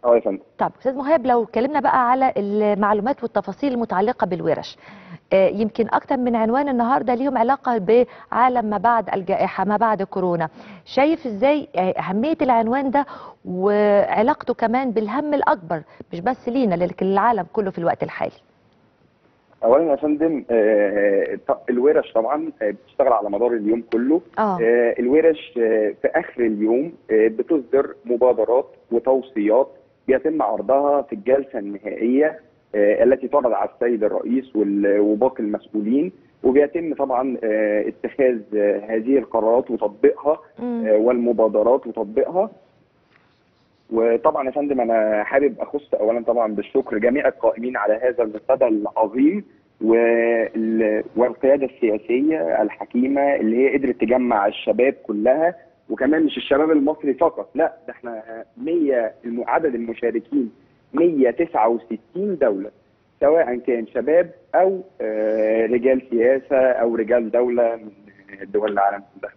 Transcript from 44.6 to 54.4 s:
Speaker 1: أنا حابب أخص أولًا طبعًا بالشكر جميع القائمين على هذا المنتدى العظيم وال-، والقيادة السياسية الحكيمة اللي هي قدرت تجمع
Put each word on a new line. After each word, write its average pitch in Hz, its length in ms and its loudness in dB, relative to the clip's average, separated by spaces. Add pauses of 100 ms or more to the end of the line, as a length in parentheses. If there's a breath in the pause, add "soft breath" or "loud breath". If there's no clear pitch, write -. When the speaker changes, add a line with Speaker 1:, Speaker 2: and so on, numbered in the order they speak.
Speaker 1:
أنا 110 440 0
حابب 135 360 0
أخص - 340 -8
أولًا 113 300 0
طبعًا 113 300 0
بالشكر 107 440 -4
جميع 120 300 0
القائمين 120 480 -2
على 104 180 0
هذا 120 300 -2
المنتدى 110 440 0
العظيم 110 760 0 (360 soft breath)
وال-، 113 1200 2 (120)
والقيادة 131 500 2
السياسية 127 960 0
الحكيمة 139 720 0
اللي 110 220 0
هي 131 220 2
قدرت 127 220 -2
تجمع 120 460 2